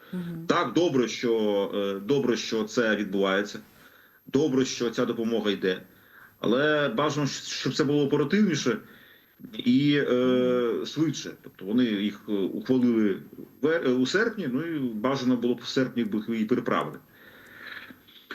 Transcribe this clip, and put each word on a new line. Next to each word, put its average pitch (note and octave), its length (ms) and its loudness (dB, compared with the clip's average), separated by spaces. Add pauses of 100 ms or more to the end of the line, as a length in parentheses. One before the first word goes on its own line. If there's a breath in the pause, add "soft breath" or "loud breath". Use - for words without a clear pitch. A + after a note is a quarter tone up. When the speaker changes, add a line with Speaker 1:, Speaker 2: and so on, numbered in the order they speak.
(140 loud breath)
Speaker 1:
Мгм. E3+ 340 -8
Speaker 2:
Так, E3 260 0
добре, C#3+ 340 2
що, G#2+ 680 0
е, G2 240 -4
добре, A#2+ 380 2
що A2 260 -2
це A2 320 0
відбувається. G2 640 0 (680 soft breath)
Добре, C3 380 2
що A#2+ 240 -4
ця B2 160 -2
допомога A2 460 0
йде. F#2+ 300 -2 (580 loud breath)
Але C#3+ 500 2
бажано, C#3+ 380 0
щоб - 460 -6
це D#3 100 2
було D3 200 2
оперативніше D3 720 2 (760 loud breath)
і, C3+ 420 4 (140)
е, B2 640 2
Speaker 1:
Мгм. D#2 100 -4
Speaker 2:
швидше. C#3+ 460 -2 (100)
Тобто - 240 -18
вони A#2 180 2
їх, G#2 460 0
е, - 20 -4
ухвалили A2 800 2 (480)
в C3 60 2
ве-, E3 180 2
е, C3+ 40 2
у B2+ 160 2
серпні, G3 460 0
ну D#3+ 240 -4
і D3 40 -4
бажано B2+ 580 0
було A#2+ 180 0
б - 80 -10
в - 40 -14
серпні, B2 360 0
б G#2 120 -4 (140)
їх A2+ 120 -2
і G#2+ 40 0
переправили. G2+ 520 -2 (1400 loud breath)